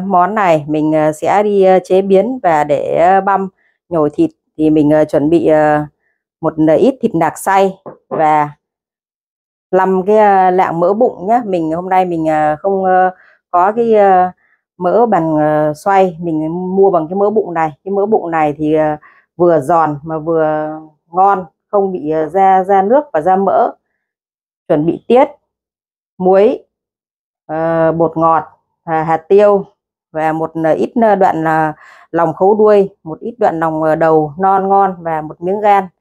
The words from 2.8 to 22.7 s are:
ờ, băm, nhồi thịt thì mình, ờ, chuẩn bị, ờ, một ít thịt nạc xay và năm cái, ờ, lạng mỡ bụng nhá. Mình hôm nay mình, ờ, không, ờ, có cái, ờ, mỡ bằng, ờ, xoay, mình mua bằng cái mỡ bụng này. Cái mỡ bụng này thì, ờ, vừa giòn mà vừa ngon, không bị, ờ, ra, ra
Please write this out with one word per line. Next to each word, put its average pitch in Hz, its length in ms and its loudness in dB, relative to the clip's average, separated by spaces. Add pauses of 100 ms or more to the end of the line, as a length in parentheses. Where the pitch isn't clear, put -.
ờ, 190 220 2
băm, 190 280 -2 (400)
nhồi 151 260 -2
thịt 160 160 0 (280)
thì 156 120 2
mình, 151 200 2
ờ, 156 140 4
chuẩn 151 260 0
bị, 165 160 0
ờ, 151 400 2 (540)
một 156 140 -4 (240)
ít 262 240 0
thịt 233 120 -2
nạc 165 240 -2
xay 196 400 -2 (300)
và 151 420 0 (1200)
năm 185 360 0
cái, 214 120 2
ờ, 190 320 4
lạng 175 300 0
mỡ 175 140 2
bụng 220 340 -2
nhá. 240 180 0
Mình 170 260 -4
hôm 180 160 -6
nay 185 160 0
mình, 170 240 -4
ờ, 151 320 0
không, 196 240 -2
ờ, 185 260 2 (400)
có 185 220 0
cái, 233 220 0
ờ, 185 360 4 (480)
mỡ 180 280 0
bằng, 160 300 0
ờ, 151 380 0
xoay, 190 460 0
mình 160 280 -4 (280)
mua 196 140 4
bằng 160 180 0
cái 180 80 -8
mỡ 202 140 0
bụng 208 240 -4
này. 160 180 -2 (120)
Cái 196 80 -8
mỡ 196 140 -2
bụng 208 240 -2
này 156 280 -2
thì, 151 160 -2
ờ, 151 220 0 (400)
vừa 170 240 2
giòn 151 440 0
mà 160 140 -8
vừa 156 520 -2 (380)
ngon, 185 380 0 (220)
không 196 240 -2
bị, 151 180 -6
ờ, 156 180 -2
ra, 190 360 2
ra 196 180 2